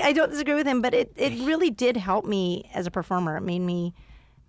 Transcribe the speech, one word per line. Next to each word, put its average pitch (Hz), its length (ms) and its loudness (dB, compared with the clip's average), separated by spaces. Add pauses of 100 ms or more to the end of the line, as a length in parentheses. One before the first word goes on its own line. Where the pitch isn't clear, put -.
I 294 100 4
don't 302 180 4
disagree 294 260 -2
with 294 100 2
him, 254 160 2
but 247 100 0
it, - 240 0
it 269 160 0 (140)
really 320 240 2
did 247 260 2
help 196 300 0
me 185 480 -2
as 180 120 -4
a 175 40 -6
performer. 175 480 -2
It - 60 -6
made 180 160 -2
me, 175 340 -2 (540)